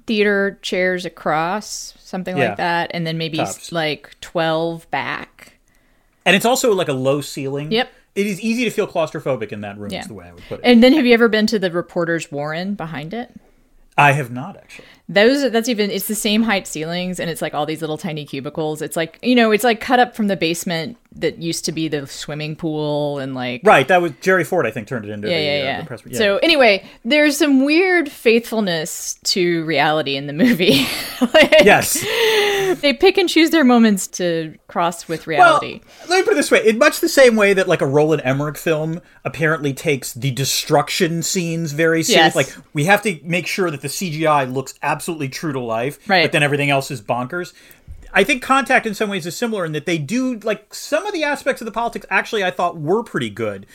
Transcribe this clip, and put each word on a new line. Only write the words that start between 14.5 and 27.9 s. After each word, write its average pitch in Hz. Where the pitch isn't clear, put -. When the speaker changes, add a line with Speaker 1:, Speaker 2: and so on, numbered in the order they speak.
Speaker 2:
actually. -
Speaker 1:
Those, 240
that's 226
even, 208
it's 190
the 220
same 214
height 196
ceilings, 175
and 160
it's, 151
like, 160
all 147
these 156
little 156
tiny 151
cubicles. 151
It's 143
like, 165
you 247
know, 226
it's, 208
like, 226
cut 247
up 240
from 208
the 196
basement 165
that -
used 165
to 180
be 160
the 147
swimming 151
pool 147
and, 135
like, 127
Speaker 2:
Right, 175
that 180
was, 170
Jerry 185
Ford, 147
I 110
think, 110
turned 113
it 104
into 104
Speaker 1:
Yeah, 170
Speaker 2:
the, 156
Speaker 1:
yeah, 147
Speaker 2:
uh, 143
Speaker 1:
yeah. 131
Speaker 2:
the 160
press, -
yeah. 240
Speaker 1:
So 202
anyway, 262
there's 294
some 277
weird 330